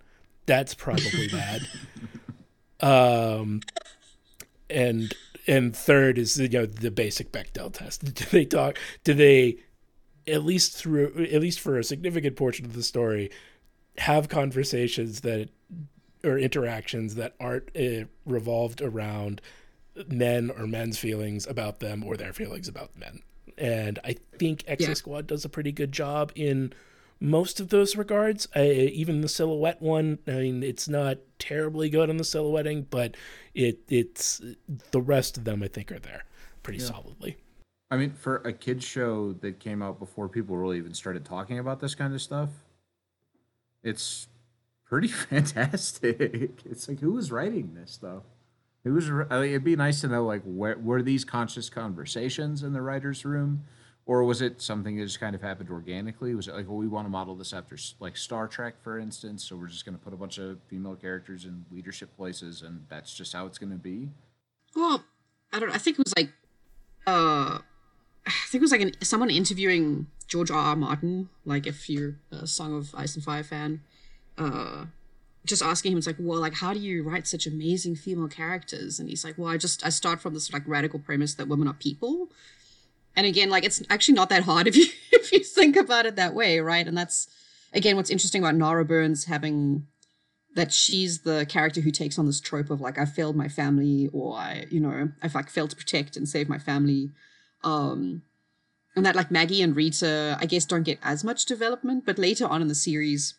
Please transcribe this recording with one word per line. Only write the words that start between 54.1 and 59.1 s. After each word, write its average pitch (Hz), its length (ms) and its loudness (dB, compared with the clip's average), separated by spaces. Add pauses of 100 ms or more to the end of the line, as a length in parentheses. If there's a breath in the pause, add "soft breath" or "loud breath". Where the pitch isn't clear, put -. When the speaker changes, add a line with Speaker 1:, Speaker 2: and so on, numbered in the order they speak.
Speaker 3:
was 120 160 2
it 123 220 -4
something 104 340 -6
that 104 80 -4
just 98 160 -8
kind 107 140 -4
of 92 80 -8
happened 95 260 -8
organically? 95 680 -8
Was 95 140 -6
it 82 60 -12
like, 95 120 -10
"Well, 104 120 -8
we 107 100 -4
wanna 107 220 -6
model 92 260 -6
this 92 160 -14
after, 90 220 -14
s-, - 260 -14
like, 90 160 -12
Star 110 320 -8
Trek, 117 340 -10
for 113 160 -10
instance, 107 460 -12